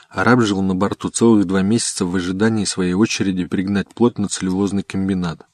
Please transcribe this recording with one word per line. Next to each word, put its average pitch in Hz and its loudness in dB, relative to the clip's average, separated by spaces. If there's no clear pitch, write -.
Араб 117 2
жил 101 0
на 95 0
борту 95 -2
целых 113 4
два 95 0
месяца 101 0
в 90 -2
ожидании 98 -2
своей 90 -2
очереди 95 0
пригнать 98 -2
плот 117 0
на 101 -2
целлюлозный 95 -2
комбинат. 95 -4